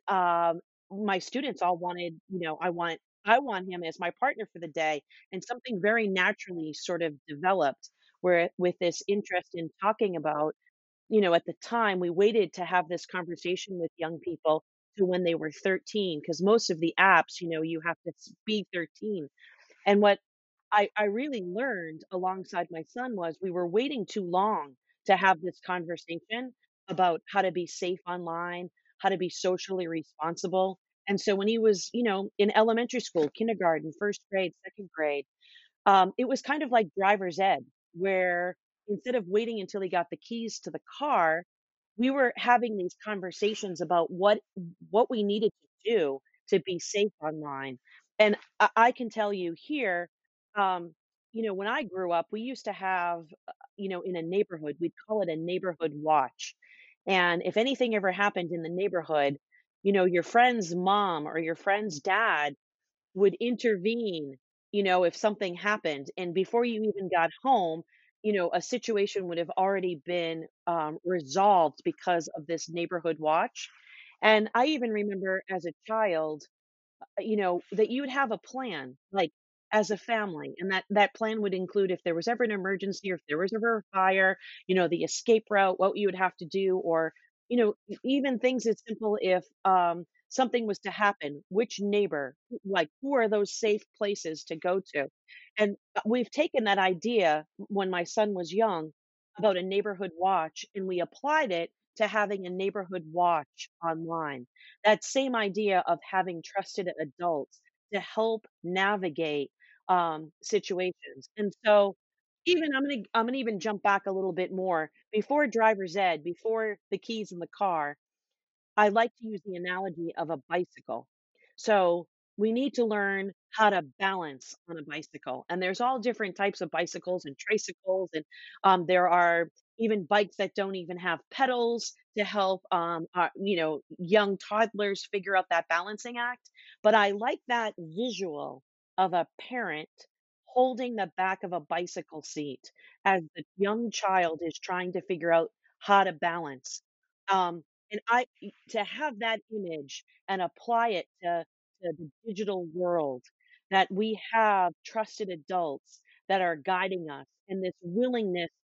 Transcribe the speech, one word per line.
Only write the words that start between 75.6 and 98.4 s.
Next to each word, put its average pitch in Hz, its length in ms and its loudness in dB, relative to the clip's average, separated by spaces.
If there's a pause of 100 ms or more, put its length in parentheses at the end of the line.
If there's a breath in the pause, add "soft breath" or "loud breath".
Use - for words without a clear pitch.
a 156 60 -6 (140)
child, 160 560 0 (600)
uh, - 200 -8
you 214 140 0
know, 180 240 0 (120)
that 208 180 2
you 262 120 -2
would 262 80 -6
have 262 200 0
a 202 80 -2
plan, 160 580 -10 (160)
like, 180 180 0 (420)
as 214 180 2
a 208 60 0
family, 170 600 -4
and 185 120 -4
that, 185 200 -2
that 202 240 4
plan 220 260 -2
would 196 140 0
include 185 360 0
if 175 120 -4
there 170 120 0
was 170 140 -2
ever 240 160 0
an 214 60 -2
emergency 196 600 -4
or 175 40 -2
if 156 140 -14
there 147 100 -2
was 190 140 -2
ever 226 260 0
a - 40 -10 (140)
fire, 190 400 4 (300 loud breath)
you 185 80 2
know, 180 140 4
the 165 140 0
escape 220 480 2
route, 196 280 4
what 190 180 2
you 202 100 0
would 185 80 0
have 185 220 0
to 180 100 -10
do, 190 300 0
or, 160 360 0 (360 soft breath)
you 240 80 0
know, 214 180 4 (140)
e-, 202 160 -10
even 262 340 0
things 254 280 0
as 214 100 2 (100)
simple 214 340 -2
if, 180 220 2 (220)
um, 175 400 4 (240)
something 240 380 0
was 202 120 -4
to 196 120 -8
happen, 196 580 0
which 214 320 -2
neighbor, 185 540 0 (160)
w-, 240 80 -12 (140)
like, 165 160 0 (120)
who 277 140 -2
are 226 140 4
those 202 300 0
safe 214 240 0 (140)
places 196 480 -4
to 165 120 -6
go 180 240 0 (140)
to, 139 120 0 (520 loud breath)
and, 202 160 2 (220)
uh, - 80 -2
we've 233 260 0
taken 285 340 0
that 196 140 4
idea 185 640 2 (140)
w-, - 100 -14
when 196 220 0
my 175 140 -2
son 208 300 0
was 170 180 -6